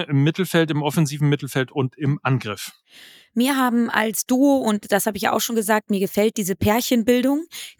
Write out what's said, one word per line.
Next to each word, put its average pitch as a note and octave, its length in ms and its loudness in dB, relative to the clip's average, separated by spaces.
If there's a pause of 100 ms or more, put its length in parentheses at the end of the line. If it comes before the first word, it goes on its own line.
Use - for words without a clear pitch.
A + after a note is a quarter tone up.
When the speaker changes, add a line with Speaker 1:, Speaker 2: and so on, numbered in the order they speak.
Speaker 1:
Mittelfeld, D#3+ 640 2
im E3 120 -2
offensiven D3 460 0
Mittelfeld C#3 420 -2
und C3 280 -4
im D3 240 -2
Angriff. A2 500 -4 (600)
Speaker 2:
Mir C4 240 0
haben A#3+ 340 0
als G#3+ 360 -4
Duo, C4+ 300 4
und A3 340 -2
das G3 160 2
habe G#3 100 -2
ich F#3 60 -8
ja - 100 0
auch A3+ 80 0
schon A#3 140 -4
gesagt, G#3+ 340 0
mir G3 120 0
gefällt G3+ 360 0
diese F#3+ 200 -2
Pärchenbildung, B3 880 2 (340)